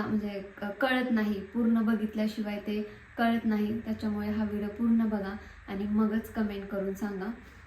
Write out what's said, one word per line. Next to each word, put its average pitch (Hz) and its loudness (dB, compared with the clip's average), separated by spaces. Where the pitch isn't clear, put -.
म्हणजे 202 -2
क-, - -6
कळत 254 2
नाही. 208 2
पूर्ण 226 2
बघितल्याशिवाय 214 0
ते 208 -4
कळत 233 4
नाही. 214 2
त्याच्यामुळे 214 -2
हा 214 0
व्हिडिओ 208 -2
पूर्ण 226 4
बघा 202 -2
आणि 196 -4
मगच 214 2
कमेंट 202 -2
करून 196 -2
सांगा. 196 -4